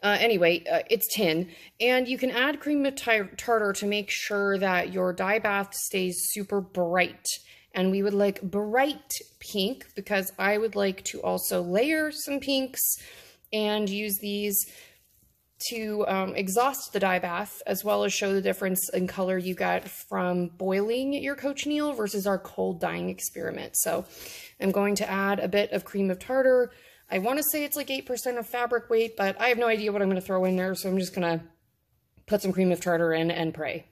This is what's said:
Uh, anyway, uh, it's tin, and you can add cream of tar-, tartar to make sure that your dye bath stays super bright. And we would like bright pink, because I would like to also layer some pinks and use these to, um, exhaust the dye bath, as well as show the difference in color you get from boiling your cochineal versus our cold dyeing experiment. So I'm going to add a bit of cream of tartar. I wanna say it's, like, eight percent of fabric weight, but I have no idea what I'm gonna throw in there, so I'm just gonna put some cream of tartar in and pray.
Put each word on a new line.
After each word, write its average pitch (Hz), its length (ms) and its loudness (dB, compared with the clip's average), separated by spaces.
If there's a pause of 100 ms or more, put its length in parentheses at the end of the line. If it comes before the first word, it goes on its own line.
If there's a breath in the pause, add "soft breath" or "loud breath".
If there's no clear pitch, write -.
Uh, 208 160 4
anyway, 175 520 4
uh, 165 200 2
it's 214 240 2
tin, 175 340 2 (300 loud breath)
and 254 280 4
you 247 120 -2
can 254 100 2
add 285 300 0
cream 285 260 0
of 277 100 0
tar-, 220 400 2
tartar 214 380 2
to 202 140 -2
make 208 240 -2
sure 202 480 0
that 185 340 2
your 185 180 2
dye 190 280 0
bath 202 340 -2
stays 185 560 -2
super 202 320 -2
bright. 180 640 0 (480 loud breath)
And 190 180 2
we 196 100 2
would 202 120 0
like 202 280 2
bright 214 680 -2 (280)
pink, 214 560 -4
because 190 440 -2
I 202 180 2
would 214 180 -2
like 196 300 0
to - 160 -8
also 185 400 0
layer 285 500 2
some 285 280 -4
pinks 269 420 -2 (680 loud breath)
and 214 380 0
use 202 300 -4
these 202 460 -2 (1040 loud breath)
to, 214 380 -2
um, 190 280 0
exhaust 233 580 0
the 202 60 0
dye 185 200 2
bath, 180 460 -6
as 190 180 -2
well 208 200 2
as 196 100 0
show 196 180 0
the 196 100 2
difference 190 520 0
in 185 140 2
color 185 300 -2
you 180 180 -2
get 185 340 -2
from 180 580 -2
boiling 208 680 0
your 277 220 -4
cochineal 285 580 -2
versus 202 340 -2
our 196 120 2
cold 190 400 -4
dyeing 175 300 -2
experiment. - 680 -6
So - 300 0 (560 loud breath)
I'm 196 100 2
going 202 240 2
to 196 140 -2
add 196 300 0
a - 80 -2
bit 202 240 0
of 196 120 -2
cream 196 280 -2
of 180 80 -4
tartar. 254 520 4 (380 loud breath)
I 196 100 0
wanna 262 320 0
say 302 120 0
it's, 285 120 -4
like, 285 140 -6
eight 269 160 -4
percent 247 320 -4
of 233 100 -6
fabric 240 420 -2
weight, 226 260 2
but 196 240 0
I 226 80 4
have 247 100 4
no 240 100 2
idea 214 240 2
what 202 100 2
I'm 196 80 4
gonna 190 100 2
throw 185 260 0
in 185 120 2
there, 185 180 0
so 190 140 -4
I'm 185 100 2
just 180 140 -4
gonna 165 300 0 (840)
put 208 160 0
some 190 100 -2
cream 185 200 4
of 170 100 0
tartar 165 320 2
in 165 180 2
and 165 220 -2
pray. 156 380 -6